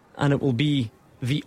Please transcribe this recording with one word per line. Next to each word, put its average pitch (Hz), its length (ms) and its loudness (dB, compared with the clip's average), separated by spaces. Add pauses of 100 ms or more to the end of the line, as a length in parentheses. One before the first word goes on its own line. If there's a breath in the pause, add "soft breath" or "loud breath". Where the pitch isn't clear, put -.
(180)
and 143 160 2
it - 80 0
will 135 120 0
be 139 380 0 (300)
the 139 260 -2